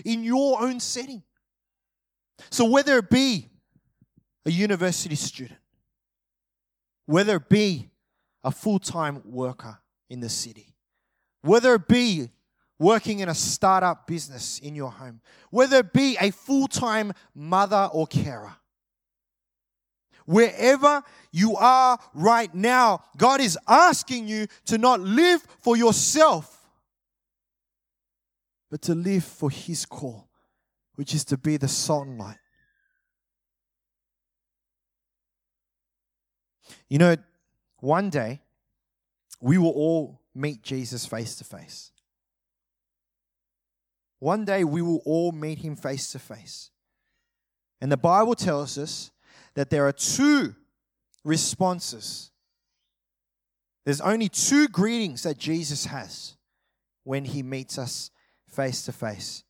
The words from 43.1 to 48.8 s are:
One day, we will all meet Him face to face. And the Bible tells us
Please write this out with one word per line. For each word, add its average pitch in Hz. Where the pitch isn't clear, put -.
One 196
day, 196
we 160
will 170
all 165
meet 156
Him 151
face 135
to 135
face. -
And 135
the 143
Bible 196
tells 143
us -